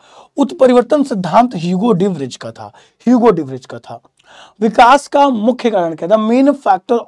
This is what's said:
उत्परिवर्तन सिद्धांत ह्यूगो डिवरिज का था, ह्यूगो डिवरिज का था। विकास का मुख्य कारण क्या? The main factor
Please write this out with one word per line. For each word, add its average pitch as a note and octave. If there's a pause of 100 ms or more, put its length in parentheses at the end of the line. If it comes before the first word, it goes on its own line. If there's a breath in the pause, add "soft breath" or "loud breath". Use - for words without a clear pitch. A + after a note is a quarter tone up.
(360 soft breath)
उत्परिवर्तन C4
सिद्धांत G#3+
ह्यूगो F#3
डिवरिज E3
का A2+
था, G#2+ (340 soft breath)
ह्यूगो A#3+
डिवरिज C3+
का A#2+
था। - (600 loud breath)
विकास A#3+
का C#4+
मुख्य A#3
कारण E3+
क्या? E3
The A3
main C4 (120)
factor G#3